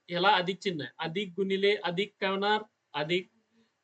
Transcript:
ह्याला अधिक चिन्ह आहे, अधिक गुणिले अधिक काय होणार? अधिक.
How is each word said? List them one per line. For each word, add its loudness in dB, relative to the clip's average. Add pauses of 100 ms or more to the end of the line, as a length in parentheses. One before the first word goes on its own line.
ह्याला 2
अधिक 2
चिन्ह -4
आहे, -12
अधिक -4
गुणिले 0
अधिक -2
काय 0
होणार? 2 (300)
अधिक. -2 (560)